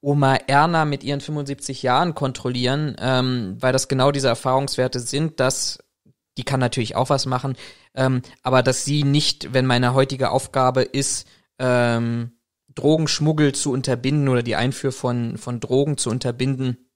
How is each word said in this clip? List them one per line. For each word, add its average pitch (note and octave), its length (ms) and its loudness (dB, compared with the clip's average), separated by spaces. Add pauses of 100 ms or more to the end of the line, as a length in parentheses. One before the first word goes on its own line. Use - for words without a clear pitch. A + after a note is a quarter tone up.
Oma C#3+ 360 2 (100)
Erna D#3 380 4
mit C#3+ 180 -4
ihren C#3 180 -4
fünfundsiebzig C#3 600 -8
Jahren D3+ 320 2
kontrollieren, B2+ 840 -2
ähm, B2+ 580 0
weil B2+ 140 0
das C3 160 0
genau C3+ 240 2
diese C#3 160 0
Erfahrungswerte B2+ 720 0
sind, C#3+ 400 -4
dass, - 400 -2 (560)
die B2+ 80 -8
kann C3+ 160 -2
natürlich B2 340 -2
auch B2+ 160 0
was C3+ 160 0
machen, B2+ 300 -4 (400)
ähm, C3 260 2 (220)
aber B2+ 180 4
dass B2+ 220 2
sie D3 180 0
nicht, C#3 520 0
wenn C3 120 4
meine B2 280 2
heutige C3+ 360 2
Aufgabe C3 520 2
ist, - 440 -4 (320)
ähm, A#2 720 0 (460)
Drogenschmuggel D3+ 800 2
zu C#3 160 -2
unterbinden C3+ 560 0
oder B2 160 2
die A#2 100 -2
Einfuhr C3 380 -2
von, A#2+ 440 -4
von A#2+ 220 -8
Drogen C#3 380 0
zu - 140 -4
unterbinden B2+ 640 -2 (200)